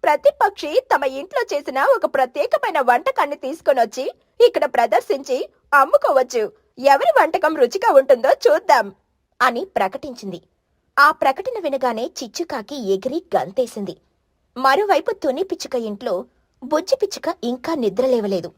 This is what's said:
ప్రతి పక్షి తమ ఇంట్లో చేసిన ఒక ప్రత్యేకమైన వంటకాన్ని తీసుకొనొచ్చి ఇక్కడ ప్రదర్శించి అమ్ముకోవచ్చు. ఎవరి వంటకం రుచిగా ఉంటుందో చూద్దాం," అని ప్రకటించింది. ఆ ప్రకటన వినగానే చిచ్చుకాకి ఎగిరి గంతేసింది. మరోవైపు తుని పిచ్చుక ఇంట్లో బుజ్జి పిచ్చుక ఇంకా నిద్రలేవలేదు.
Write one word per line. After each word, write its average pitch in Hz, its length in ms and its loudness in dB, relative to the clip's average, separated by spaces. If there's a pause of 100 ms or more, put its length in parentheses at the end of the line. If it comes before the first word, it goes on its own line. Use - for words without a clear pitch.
ప్రతి 294 280 4 (120)
పక్షి 359 380 -2 (140)
తమ 277 80 0
ఇంట్లో 294 540 -4
చేసిన 269 260 -4
ఒక 466 220 2
ప్రత్యేకమైన 302 760 0
వంటకాన్ని 285 540 0
తీసుకొనొచ్చి 262 800 -2 (340)
ఇక్కడ - 180 0
ప్రదర్శించి 269 840 -2 (240)
అమ్ముకోవచ్చు. 269 800 2 (280)
ఎవరి 370 420 4
వంటకం 320 340 0
రుచిగా 330 380 0
ఉంటుందో 269 360 4
చూద్దాం," 285 680 2 (460)
అని 240 240 0
ప్రకటించింది. 196 760 -8 (580)
ఆ 294 120 8
ప్రకటన 349 480 -2
వినగానే 262 520 -4 (120)
చిచ్చుకాకి 254 520 -10
ఎగిరి 247 480 -4 (120)
గంతేసింది. 196 640 -4 (600)
మరోవైపు 359 540 2
తుని 320 320 -4
పిచ్చుక 349 320 -8
ఇంట్లో 220 500 -6 (380)
బుజ్జి 311 320 0
పిచ్చుక - 480 -4
ఇంకా 254 320 -4
నిద్రలేవలేదు. 208 840 -2